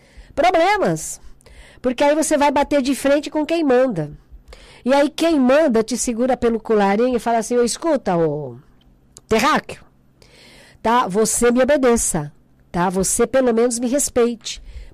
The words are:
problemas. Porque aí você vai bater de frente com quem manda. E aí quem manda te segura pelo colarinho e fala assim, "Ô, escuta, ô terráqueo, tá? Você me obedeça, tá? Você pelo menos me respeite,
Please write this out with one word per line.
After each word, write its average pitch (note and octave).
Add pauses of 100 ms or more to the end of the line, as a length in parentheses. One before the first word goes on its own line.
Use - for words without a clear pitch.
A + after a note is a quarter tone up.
(360)
problemas. E4+ (600)
Porque B3+
aí C#4+
você D#4
vai C#4+
bater C#4+
de C4
frente C#4
com D4+
quem E4
manda. B3 (720)
E B3
aí C#4+
quem D#4+
manda C4
te A3
segura B3
pelo A#3
colarinho G#3+
e A#3+
fala A#3
assim, A3+
"Ô, A#3+
escuta, A#3+
ô D3 (720)
terráqueo, A#3 (1000)
tá? A#3+
Você A3
me B3
obedeça, A#3+ (360)
tá? F3
Você F#3+
pelo B3
menos A#3
me B3
respeite, A#3+ (320)